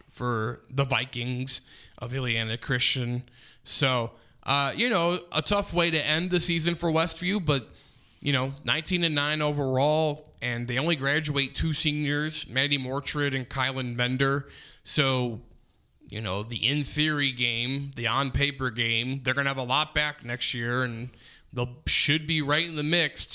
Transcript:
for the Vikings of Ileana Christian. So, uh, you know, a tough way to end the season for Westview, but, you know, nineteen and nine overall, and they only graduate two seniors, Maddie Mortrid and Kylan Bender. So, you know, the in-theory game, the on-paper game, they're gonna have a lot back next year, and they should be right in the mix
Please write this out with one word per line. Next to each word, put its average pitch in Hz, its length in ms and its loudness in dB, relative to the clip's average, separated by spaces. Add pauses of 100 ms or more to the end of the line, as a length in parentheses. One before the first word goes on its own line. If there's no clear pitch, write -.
for 120 600 -4
the 135 160 0
Vikings 127 760 -2 (360)
of 120 160 -10
Ileana 113 480 -2
Christian. 123 640 2 (420)
So, 127 460 2 (320)
uh, 139 340 0
you 233 120 2
know, 175 300 0 (140)
a 151 80 0
tough 202 320 2
way 170 180 2
to 156 140 0
end 165 260 -2
the 175 80 2
season 170 360 2
for 165 140 -2
Westview, 170 560 0
but, 139 180 2 (580)
you 143 120 0
know, 135 180 -2 (140)
nineteen 165 380 0
and 165 120 2
nine 147 260 0
overall, 147 1000 0
and 120 260 -4
they 120 120 -2
only 165 160 2
graduate 143 600 0
two 165 180 4
seniors, 147 760 2
Maddie 139 280 0
Mortrid 139 580 0
and 127 120 -4
Kylan 131 480 -4
Bender. 131 520 0 (360)
So, 127 580 2 (680)
you 107 120 -8
know, 101 220 -4
the 113 240 -4
in-theory 147 640 0
game, 123 640 -4
the 120 120 -4
on-paper 135 640 0
game, 117 520 -2
they're 127 100 0
gonna 139 160 -2
have 135 80 -4
a 131 60 -4
lot 139 300 0
back 151 320 -4
next 120 280 2
year, 120 300 -2
and 120 260 -6 (440)
they 123 140 -2 (200)
should 151 400 6
be 160 140 0
right 147 260 2
in 165 80 -8
the 147 80 -2
mix 156 520 0